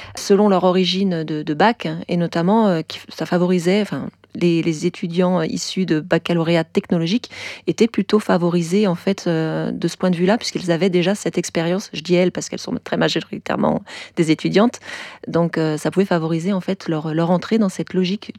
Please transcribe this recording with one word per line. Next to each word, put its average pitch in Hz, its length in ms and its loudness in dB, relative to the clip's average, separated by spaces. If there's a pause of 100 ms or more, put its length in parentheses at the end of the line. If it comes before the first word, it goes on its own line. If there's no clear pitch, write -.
(160)
selon 202 320 4
leur 185 160 4
origine 185 640 2
de, 151 180 -4
de 151 100 -2
bac, 202 320 2
hein, 165 220 -4
et 175 80 -2
notamment, 175 520 2
euh, 170 140 2
qui, - 280 -12
ça - 160 -8
favorisait, 180 560 2
enfin, - 260 -6 (260)
les, 170 280 2
les 160 240 0
étudiants, 180 560 0
euh, 160 40 -2
issus - 400 -4
de 156 140 2
baccalauréat 165 640 0
technologique 175 680 -2 (380)
étaient 214 200 2
plutôt 208 320 0
favorisés, 175 680 2
en 170 80 2
fait, - 320 -4
euh, 160 440 0
de 175 160 -2
ce - 100 -8
point 185 120 0
de 175 60 2
vue-là, 185 220 2
puisqu'ils - 340 -4
avaient 170 180 2
déjà 175 240 2
cette - 240 -6
expérience. 170 560 -2
Je 160 80 -10
dis 175 140 0
elles 175 160 4
parce - 180 -6
qu'elles - 100 -10
sont - 240 -6
très - 140 -4
majoritairement - 840 -2 (320)
des 160 160 2
étudiantes. 170 480 2 (480)
Donc, 165 320 0
euh, 156 180 0
ça 156 140 -4
pouvait 190 140 2
favoriser, 165 480 0
en 185 80 -2
fait, - 260 -6
leur, 156 260 -2
leur 165 160 2
entrée 185 300 2
dans 196 100 2
cette - 240 -6
logique 185 460 -2